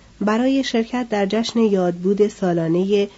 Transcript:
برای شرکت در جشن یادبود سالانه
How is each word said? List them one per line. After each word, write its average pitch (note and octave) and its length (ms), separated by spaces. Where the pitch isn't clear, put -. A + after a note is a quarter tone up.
برای B3 440
شرکت A#3+ 440
در G3+ 180
جشن A3+ 340
یادبود G3 680
سالانه F#3 880